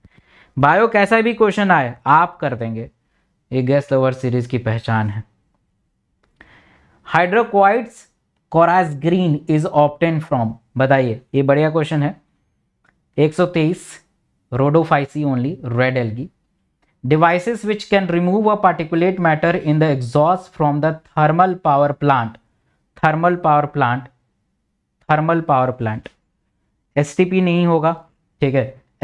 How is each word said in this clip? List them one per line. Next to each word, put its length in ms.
बायो 300
कैसा 320
भी 140
क्वेश्चन 360
आए, 260
आप 300
कर 180
देंगे। 360
ये 100
Guess 220
the 140
word 160
सीरीज 320
की 120
पहचान 520
है। 200
Hydroquoits 840
corals 380
green 280
is 100
obtained 480
from, 240
बताइए, 440
ये 80
बढ़िया 280
क्वेश्चन 320
है। 120
एक 160
सौ 120
तेईस, 400
rhodophyceae 720
only, 300
रेड 320
एल्गी। 320
Devices 600
which 280
can 180
remove 360
a 100
particulate 520
matter 340
in 200
the 140
exhaust 640
from 260
the 80
thermal 380
power 260
plant, 320
thermal 440
power 200
plant, 300
thermal 420
power 220
plant, 260
एसटीपी 440
नहीं 260
होगा, 260
ठीक 140
है। 280